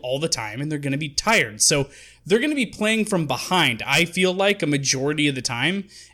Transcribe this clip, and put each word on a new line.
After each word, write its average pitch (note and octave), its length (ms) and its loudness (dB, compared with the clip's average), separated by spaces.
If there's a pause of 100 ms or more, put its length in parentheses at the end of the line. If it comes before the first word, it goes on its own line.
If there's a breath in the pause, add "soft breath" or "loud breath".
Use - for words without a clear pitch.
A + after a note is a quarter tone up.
all C3 160 -4
the D#3+ 80 -2
time A2+ 320 -6
and D3 100 -6
they're D3+ 80 -4
gonna C#3 180 -4
be D3+ 120 -6
tired. C#3 520 0
So C#3+ 280 2 (360 loud breath)
they're G3 140 4
gonna D4+ 160 0
be C4 120 0
playing G#3+ 400 0
from F3 200 0
behind, C3+ 580 0
I D3 200 2
feel F3+ 280 0
like, G3 300 0
a D#3+ 40 0
majority C#3+ 600 0
of C#3 80 0
the B2+ 80 -6
time. D#3+ 460 -2 (260 loud breath)